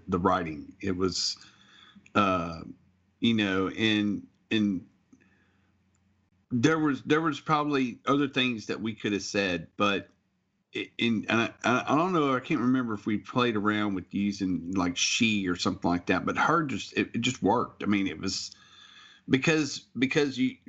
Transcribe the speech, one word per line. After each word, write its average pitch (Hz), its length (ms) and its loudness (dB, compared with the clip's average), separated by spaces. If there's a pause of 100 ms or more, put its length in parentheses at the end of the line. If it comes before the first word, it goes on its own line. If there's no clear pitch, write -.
the 92 100 0
writing. 85 640 0
It 95 120 -4
was, 90 440 -2 (760)
uh, 90 460 0 (600)
you 117 120 2
know, 95 360 2
and, 104 580 0 (240)
and 104 340 0 (1700)
there 135 280 4
was, 143 240 0
there 151 200 2
was 156 180 0
probably 147 680 0
other 143 220 2
things 123 380 -2
that - 140 -6
we 110 140 -4
could 107 180 -2
have 95 100 -2
said, 90 540 -2
but 101 320 0 (680)
it, 101 240 -6
in, 113 320 2
and 110 100 4
I, 113 100 0 (140)
I, 117 240 2
I 135 80 2
don't 175 160 2
know, 143 240 2
I 123 40 -2
can't 143 200 -2
remember 123 320 0
if 101 140 -6
we 107 120 0
played 120 380 0
around 104 380 0
with 87 180 -8
using, 95 600 -2
like, 87 240 0
she 104 520 0
or 87 80 -2
something 90 340 0
like 87 160 0
that, 92 200 0
but - 100 -2
her 165 280 2
just, 107 320 -6
it, 104 180 0
it 113 80 -2
just 123 200 -2
worked. 104 400 0
I - 40 -4
mean, 101 200 2
it 76 140 -6
was 95 300 -6 (800)
because, 147 560 0 (120)
because 135 400 0
you, 127 180 0 (120)